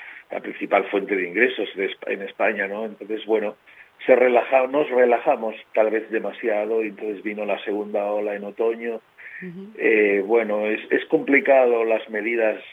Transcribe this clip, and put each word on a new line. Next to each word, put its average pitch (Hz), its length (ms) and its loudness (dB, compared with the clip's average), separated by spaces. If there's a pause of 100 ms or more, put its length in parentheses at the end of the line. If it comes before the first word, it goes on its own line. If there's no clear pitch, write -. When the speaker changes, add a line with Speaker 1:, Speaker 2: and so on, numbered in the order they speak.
(300)
Speaker 1:
la - 100 -8
principal 98 440 -2
fuente 98 320 -2
de 90 100 -2
ingresos 107 480 0
de 95 120 -2
Espa-, - 260 -8
en 98 100 -6
España, 101 460 -2
¿no? 104 160 -6
Entonces, 104 420 -10
bueno, 104 300 0 (500)
se 131 80 8
relaja-, 127 540 4
nos 147 200 0
relajamos 120 680 2 (180)
tal 110 160 4
vez 110 220 -2
demasiado, 107 720 -2
y 110 60 -4
entonces 101 340 -8
vino 104 200 -6
la 101 200 -2
segunda 104 400 -4
ola 104 320 -2
en 101 80 -10
otoño, 113 560 -4 (420)
Speaker 2:
Ujú. 185 340 -14
Speaker 1:
Eh, 107 500 4
bueno, 107 400 2
es, 107 140 -2 (100)
es 131 160 2
complicado 135 760 4
las 110 240 0
medidas 110 540 -2 (100)